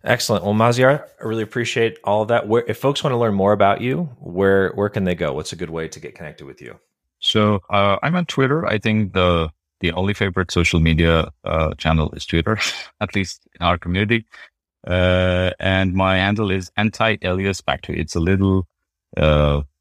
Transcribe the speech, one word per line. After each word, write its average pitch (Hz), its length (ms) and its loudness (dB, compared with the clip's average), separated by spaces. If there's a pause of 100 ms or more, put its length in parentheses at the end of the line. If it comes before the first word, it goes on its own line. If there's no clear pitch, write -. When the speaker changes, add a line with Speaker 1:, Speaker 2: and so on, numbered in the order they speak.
Speaker 1:
Excellent. 110 400 0
Well, 101 100 0
Maziar, 123 500 2 (160)
I - 40 -16
really 110 180 -4
appreciate 113 640 -2
all 104 180 0
of 104 60 -4
that. 113 200 0
Where, 117 180 2
if 110 120 -6
folks 139 260 -2
wanna 131 140 0
learn 113 160 2
more 98 180 2
about 101 280 2
you, 135 240 -2 (140)
where, 95 520 2
where 101 180 -2
can 101 160 -2
they 90 100 0
go? 85 180 -2
What's 73 200 -8
a 85 40 -12
good 82 140 -10
way 80 180 -8
to 78 120 -16
get - 140 -16
connected 78 320 -18
with 67 160 -20
you? 55 160 -18 (400)
Speaker 2:
So, 104 500 2
uh, 101 340 2
I'm 165 140 0
on 175 100 0
Twitter. 139 400 0
I 107 120 -2
think 107 340 0
the, 87 380 2 (300)
the 85 120 -2
only 95 220 -2
favorite 95 360 -2
social 85 300 2
media, 80 500 2 (140)
uh, 80 300 -2
channel 80 380 0
is - 120 -12
Twitter, 98 340 -2 (220)
<laughs> - 200 -16
at 101 140 -6
least - 320 -6 (120)
in 87 80 -2
our 87 100 2
community. 104 480 -2 (640)
Uh, 90 640 2 (100)
and 95 340 0
my 95 220 2
handle 104 340 0
is 92 260 -4
Anti 107 460 0
Alias 95 380 -2
Factory. 78 400 -4
It's 80 140 -8
a 87 60 0
little, 95 460 2 (500)
uh, 73 460 2 (180)